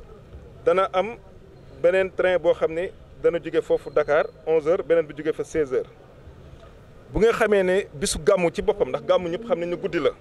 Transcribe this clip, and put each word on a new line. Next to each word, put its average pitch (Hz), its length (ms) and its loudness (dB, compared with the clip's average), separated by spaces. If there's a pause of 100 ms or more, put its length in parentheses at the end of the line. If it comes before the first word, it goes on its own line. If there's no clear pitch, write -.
(640)
Dana 180 280 2
am 196 220 -2 (680)
beneen 185 340 2
train 180 240 2
boo 165 140 2
xam 160 200 -2
ne 175 180 -6 (300)
dana 165 180 2
jóge 156 220 -2
foofu 160 300 0
Dakar 151 340 2 (200)
onze 160 240 2
heures, 190 160 2
beneen 165 200 2
bi 147 100 -14
jóge 151 180 -4
fa 147 100 -8
seize 143 300 -4
heures. 113 160 0 (1200)
Bu 147 80 -2
nga 220 140 4
xamee 208 300 2
ne 185 300 0
bisu 151 300 -6
gàmmu 185 280 4
ci 202 100 -8
boppam, 196 280 -2
ndax 143 160 -6
gàmmu 180 240 0
ñëpp 180 180 -8
xam 175 120 -2
nañ 175 100 -4
ne 175 60 -4
guddi 165 240 -4
la, 131 220 0